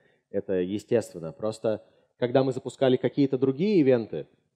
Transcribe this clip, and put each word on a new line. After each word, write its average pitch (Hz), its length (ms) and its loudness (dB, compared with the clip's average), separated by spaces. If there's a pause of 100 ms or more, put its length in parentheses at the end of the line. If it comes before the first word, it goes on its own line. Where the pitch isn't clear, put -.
(300)
Это 101 240 -6
естественно. 92 800 -4
Просто, 110 520 -6 (340)
когда 123 260 2
мы 135 80 -2
запускали 127 440 0
какие-то 135 420 0
другие 147 420 2
ивенты, 117 460 0 (300)